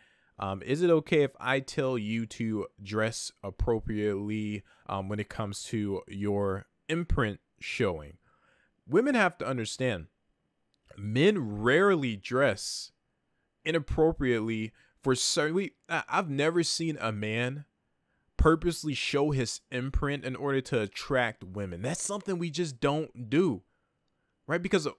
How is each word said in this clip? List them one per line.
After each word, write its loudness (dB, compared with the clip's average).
um, -4
is 0
it 6
okay 4
if 0
I 0
tell -2
you -2
to -4
dress -4
appropriately, -2
um, -4
when -4
it -6
comes -8
to -2
your -2
imprint 0
showing?" -4
Women 4
have 2
to -6
understand, -2
men 2
rarely 4
dress 0
inappropriately 2
for 4
certain. 0
We, -2
I, 0
I've 0
never 2
seen -2
a -2
man -2
purposely 2
show 0
his -2
imprint -2
in -4
order 0
to 0
attract -2
women. -6
That's -4
something -4
we -2
just -4
don't -2
do, 2
right? -2
Because 0